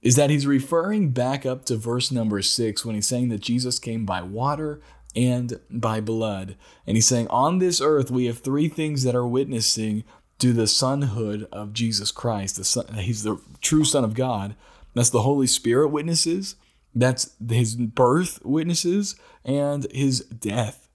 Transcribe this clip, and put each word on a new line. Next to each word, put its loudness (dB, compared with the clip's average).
is 6
that 6
he's 2
referring 2
back -2
up -6
to -2
verse -2
number 0
six -2
when -6
he's -2
saying 0
that -4
Jesus -2
came -6
by -4
water -4
and 0
by -2
blood. -4
And 0
he's 4
saying, 2
"On 4
this 2
earth, 2
we 0
have -4
three 0
things -4
that 2
are 0
witnessing -2
to 4
the 4
sonhood 0
of -10
Jesus -2
Christ." -4
The -8
son, -2
he's -4
the -2
true 2
Son 2
of 0
God. -4
That's 4
the 4
Holy 2
Spirit 2
witnesses. -2
That's 2
his 2
birth 2
witnesses 0
and -2
his 0
death. -4